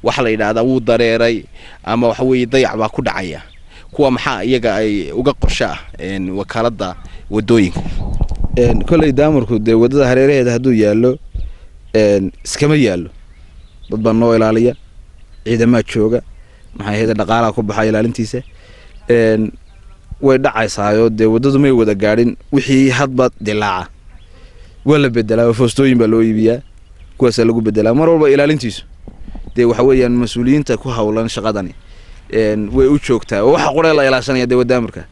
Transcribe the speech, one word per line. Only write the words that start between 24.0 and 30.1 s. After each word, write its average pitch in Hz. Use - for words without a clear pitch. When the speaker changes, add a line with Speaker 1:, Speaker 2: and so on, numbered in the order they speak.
Speaker 2:
Waa 151
la 139
beddelaa, 113
oo 117
foostooyin 127
baa 113
loo 113
iibiyaa, 110
kuwaasaa 120
lagu 113
beddelaa. 110
Mar 160
walba 151
ilaalintiisu, 143
dee 120
waxa 120
weeyaan 127